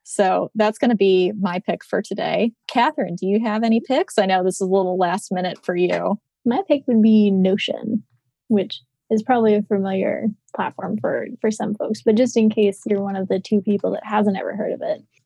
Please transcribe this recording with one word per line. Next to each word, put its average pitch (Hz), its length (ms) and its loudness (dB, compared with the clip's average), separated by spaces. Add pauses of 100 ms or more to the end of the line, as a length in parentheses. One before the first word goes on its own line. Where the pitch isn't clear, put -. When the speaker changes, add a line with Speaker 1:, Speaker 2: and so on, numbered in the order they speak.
Speaker 1:
So 185 460 0
that's 214 240 0
gonna 247 160 2
be 190 460 2
my 185 180 -2
pick - 260 -6
for 196 160 -4
today. 214 520 -2 (160)
Catherine, 240 480 -2
do 185 100 -6
you 202 140 2
have 226 240 -2
any 226 160 2
picks? 302 380 -2
I 196 80 4
know 190 180 2
this 185 100 0
is - 60 -12
a 196 60 0
little 185 300 2
last 185 360 -2
minute 180 320 -4
for 180 100 -2
you. 175 460 0 (240)
Speaker 2:
My 254 240 0
pick 285 180 2
would 226 160 4
be 214 300 6
Notion, 190 720 0 (420)
which 208 360 0 (280)
is 220 140 0
probably 226 320 4
a 208 80 0
familiar 196 640 -2 (280)
platform - 460 -6
for, 220 260 -4 (140)
for 220 100 0
some 214 240 -6
folks. 220 300 -6
But 220 100 4
just 240 220 2
in 220 140 4
case 202 360 0
you're 202 160 0
one 196 140 -6
of 190 100 -4
the 190 140 -2
two 202 220 0
people 202 320 -2
that - 120 -8
hasn't 214 320 0
ever - 160 -6
heard 208 180 -4
of - 80 -8
it, - 220 -6 (240)